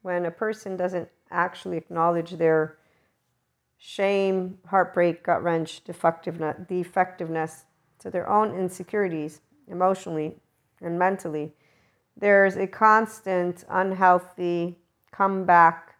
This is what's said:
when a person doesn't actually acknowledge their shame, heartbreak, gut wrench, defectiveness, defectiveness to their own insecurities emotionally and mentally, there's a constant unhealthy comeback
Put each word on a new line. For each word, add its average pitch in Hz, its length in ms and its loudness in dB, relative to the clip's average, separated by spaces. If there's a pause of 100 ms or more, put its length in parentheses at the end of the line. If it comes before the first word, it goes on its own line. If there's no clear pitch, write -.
when 175 240 -4
a 165 60 -4
person 214 440 -8
doesn't 180 320 -4 (240)
actually 175 460 -4
acknowledge 170 540 -2
their 160 460 0 (1000)
shame, 190 800 -2 (100)
heartbreak, 175 560 0
gut - 180 0
wrench, 165 440 -4
defectiveness, 165 840 -4
defectiveness 175 960 -4 (360)
to - 100 -14
their - 180 -6
own 214 260 0
insecurities 180 840 -4 (300)
emotionally 170 680 -2 (460)
and 170 180 -6
mentally, 170 540 -2 (640)
there's 196 400 4
a 190 100 -2
constant 190 1000 0
unhealthy 180 1080 0 (340)
comeback 180 880 4